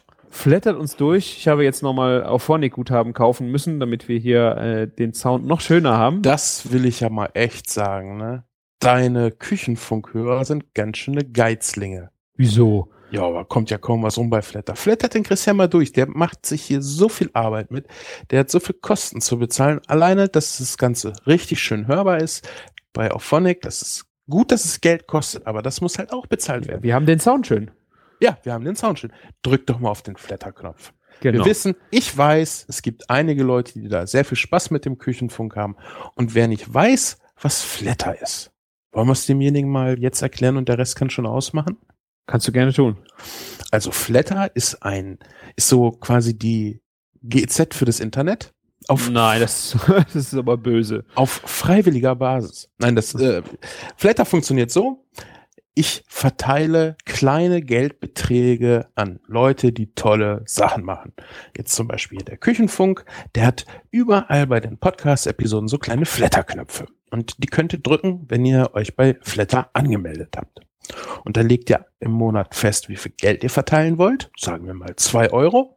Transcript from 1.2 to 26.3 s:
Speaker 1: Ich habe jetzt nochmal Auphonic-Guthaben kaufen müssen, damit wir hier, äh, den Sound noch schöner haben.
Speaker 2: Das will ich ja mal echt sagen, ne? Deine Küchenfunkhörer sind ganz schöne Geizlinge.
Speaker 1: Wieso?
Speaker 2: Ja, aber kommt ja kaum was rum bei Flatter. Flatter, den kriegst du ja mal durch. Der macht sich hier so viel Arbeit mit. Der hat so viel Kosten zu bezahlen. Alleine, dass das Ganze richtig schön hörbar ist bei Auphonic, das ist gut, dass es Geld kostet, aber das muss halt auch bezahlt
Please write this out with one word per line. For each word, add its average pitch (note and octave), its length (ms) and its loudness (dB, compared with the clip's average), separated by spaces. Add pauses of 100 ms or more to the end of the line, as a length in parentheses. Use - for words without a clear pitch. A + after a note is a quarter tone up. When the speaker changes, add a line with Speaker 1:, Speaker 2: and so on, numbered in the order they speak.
Speaker 1:
Ich - 100 -2
habe D3 160 4
jetzt C3+ 180 0
nochmal C3 420 0
Auphonic-Guthaben B2 880 0
kaufen B2 360 2
müssen, C#3+ 300 -2
damit A#2+ 280 -4
wir A#2+ 100 0
hier, A#2 400 2
äh, A2 300 -2
den A#2 260 -4
Sound B2+ 320 -2
noch D#3+ 160 0
schöner D#3+ 340 4
haben. B2+ 260 2
Speaker 2:
Das C#3 480 0
will B2+ 140 2
ich A#2+ 160 0
ja A#2 80 0
mal G#2+ 260 -4
echt - 360 -2
sagen, G2 480 -4
ne? A#2+ 260 -10 (360)
Deine B2 500 2
Küchenfunkhörer A#2 1120 -4
sind D3 300 -6
ganz A2 240 -4
schöne C#3+ 260 -4
Geizlinge. A2 840 -4 (260)
Speaker 1:
Wieso? A2 540 4 (200)
Speaker 2:
Ja, G#2 120 -4
aber F2 240 -4
kommt A2 240 -2
ja G#2+ 80 -4
kaum A2+ 240 -2
was G#2+ 160 -2
rum A#2 120 -2
bei A2 120 0
Flatter. - 340 -10
Flatter, A3+ 320 0
den A3 160 -2
kriegst - 220 -2
du G#3+ 40 2
ja G3+ 40 4
mal F#3+ 120 4
durch. E3 260 2
Der C3 160 2
macht D#3+ 380 -4
sich D3+ 160 -6
hier C#3 200 -2
so D3+ 260 2
viel - 240 -4
Arbeit A2 380 -2
mit. C3 160 -10 (440)
Der C3+ 100 4
hat C3+ 100 0
so F3 100 2
viel - 200 -6
Kosten - 400 -2
zu A#2+ 180 -2
bezahlen. C3+ 500 0
Alleine, F#3 400 4
dass - 300 -2
das B2+ 200 -8
Ganze A#2 360 -2 (120)
richtig E3+ 340 2
schön G#2 280 -4
hörbar F3+ 320 2
ist - 280 -6 (440)
bei A2 180 -2
Auphonic, F3 520 0
das - 200 -10
ist - 220 -10 (260)
gut, F#3+ 220 4
dass A#3+ 140 0
es - 160 -6
Geld E3+ 260 2
kostet, - 380 -4
aber G#2+ 160 -4
das C3+ 180 -6
muss F3 180 -4
halt F#3+ 140 -8
auch B3+ 140 -10
bezahlt - 400 -4